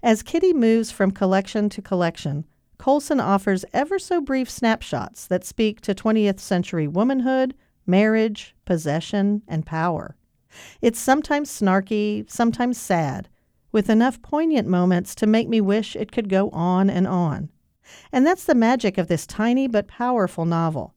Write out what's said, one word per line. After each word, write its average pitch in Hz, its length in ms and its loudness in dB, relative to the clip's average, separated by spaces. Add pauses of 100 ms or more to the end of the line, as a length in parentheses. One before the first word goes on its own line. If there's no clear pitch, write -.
As 220 180 4
Kitty 349 320 0
moves 226 380 2
from 196 180 0
collection 196 600 0
to - 120 -10
collection, 165 640 -4 (320)
Colson 285 420 0
offers 196 540 0
ever 302 240 -2
so 349 240 -2
brief 262 260 -2
snapshots - 800 -4
that 185 180 -2
speak 220 380 -2
to 196 140 -2
twentieth 208 440 0
century 175 480 -2
womanhood, 262 680 0 (320)
marriage, 214 680 2 (100)
possession, 185 840 0
and 156 180 -4
power. 160 500 -4 (640)
It's 226 200 2
sometimes 285 500 0
snarky, 208 800 0
sometimes 240 480 0
sad, 165 520 -2 (440)
with 214 160 2
enough 233 320 2
poignant 302 460 0
moments 180 480 0
to - 100 -2
make 220 220 2
me 220 140 0
wish 208 340 -2
it - 160 -8
could 214 160 -4
go 190 220 2
on 180 400 2
and 185 180 0
on. 170 420 -2 (600)
And 269 160 4
that's 370 160 0
the 320 100 2
magic 233 440 2
of 170 100 -2
this 165 180 -2
tiny 240 400 0
but 214 220 -2
powerful 233 560 -2
novel. 165 540 -2